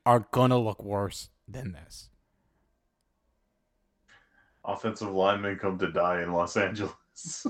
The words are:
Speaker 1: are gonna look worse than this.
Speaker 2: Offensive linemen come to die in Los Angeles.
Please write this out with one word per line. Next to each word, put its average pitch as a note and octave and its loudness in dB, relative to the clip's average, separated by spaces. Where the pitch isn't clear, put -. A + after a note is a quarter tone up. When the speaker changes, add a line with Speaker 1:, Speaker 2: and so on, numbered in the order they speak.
Speaker 1:
are A#2+ 6
gonna B2+ 6
look A2 -2
worse G2+ -4
than A2+ -10
this. - -18
Speaker 2:
Offensive G#2 -6
linemen G2 2
come F#2+ -2
to F2 0
die F2 2
in F2 -4
Los F2 0
Angeles. - -4